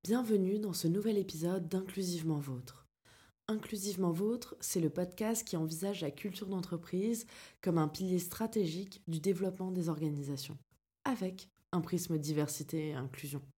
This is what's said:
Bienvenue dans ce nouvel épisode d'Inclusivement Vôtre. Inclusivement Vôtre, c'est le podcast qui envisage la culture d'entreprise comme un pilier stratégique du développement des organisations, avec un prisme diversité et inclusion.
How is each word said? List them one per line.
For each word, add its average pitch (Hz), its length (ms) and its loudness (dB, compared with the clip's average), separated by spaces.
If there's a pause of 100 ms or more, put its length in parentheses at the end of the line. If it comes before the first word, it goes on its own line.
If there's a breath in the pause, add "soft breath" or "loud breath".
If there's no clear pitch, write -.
Bienvenue 208 520 4
dans 202 120 -2
ce 165 140 0
nouvel 208 320 4
épisode 175 480 0
d'Inclusivement 175 720 0
Vôtre. 131 480 -8 (640 loud breath)
Inclusivement 196 640 0
Vôtre, 214 480 0
c'est - 180 -2
le 160 100 4
podcast 214 560 0
qui - 120 -4
envisage 165 440 -2
la 143 120 -2
culture 196 340 -6
d'entreprise 190 800 -2 (340 loud breath)
comme 170 160 4
un 156 120 6
pilier 180 320 2
stratégique 190 880 -2
du 160 100 0
développement 185 540 0
des 175 160 2
organisations, 147 680 -2 (460)
avec 190 460 -2 (240)
un 180 80 4
prisme 165 380 0
diversité 151 720 0
et 143 40 -4
inclusion. 135 480 -6 (160)